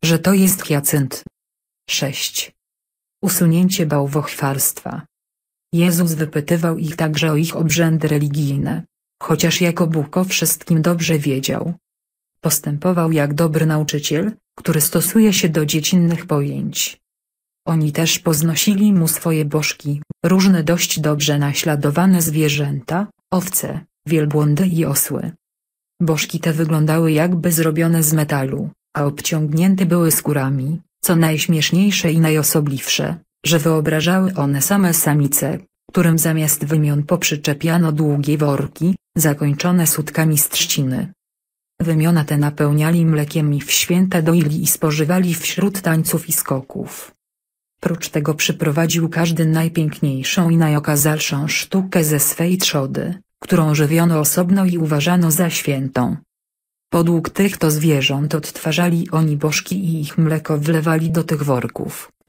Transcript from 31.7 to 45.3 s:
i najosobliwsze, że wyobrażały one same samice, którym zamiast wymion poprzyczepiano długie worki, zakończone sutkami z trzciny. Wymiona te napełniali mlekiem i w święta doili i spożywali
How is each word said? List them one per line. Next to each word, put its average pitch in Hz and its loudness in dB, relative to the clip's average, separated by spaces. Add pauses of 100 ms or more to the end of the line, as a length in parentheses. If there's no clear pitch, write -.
i 165 2
najosobliwsze, 151 0 (300)
że 165 4
wyobrażały 160 2
one 139 0
same 190 2
samice, 147 0 (320)
którym 165 2
zamiast 156 -2
wymion 147 0
poprzyczepiano 160 0
długie 147 0
worki, 147 0 (220)
zakończone 156 2
sutkami 156 0
z - 0
trzciny. - -2 (680)
Wymiona 160 2
te 147 -2
napełniali 151 2
mlekiem 151 0
i 139 -2
w - -10
święta 180 0
doili 160 2
i 160 -2
spożywali 165 0